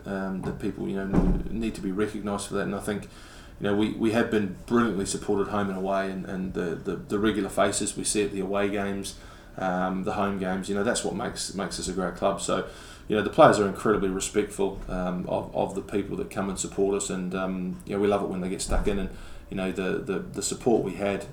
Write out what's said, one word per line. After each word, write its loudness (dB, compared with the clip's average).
um, -4
that -4
people, -4
you -2
know, 4
need -2
to -10
be -2
recognised -2
for -8
that. 0
And -2
I -4
think, -2
you 0
know, 4
we, 4
we 2
have 4
been 2
brilliantly 4
supported 0
home 0
and -4
away, 0
and, -6
and -4
the, -2
the, -2
the -2
regular 2
faces 2
we -4
see 2
at -2
the -4
away 0
games, -4
um, 0
the -2
home 0
games, -2
you 0
know, 0
that's 0
what -2
makes, -4
makes -4
us -4
a -4
great -2
club. 2
So, 0
you 2
know, 4
the 0
players 10
are 4
incredibly 2
respectful, 0
um, -2
of, -2
of 0
the -4
people -2
that -4
come -2
and -4
support 2
us, -2
and, -2
um, -2
you -6
know, 0
we 6
love 4
it -2
when -4
they -2
get -4
stuck 2
in. 2
And, -2
you -6
know, 0
the, -2
the, -2
the -6
support 2
we -4
had, 0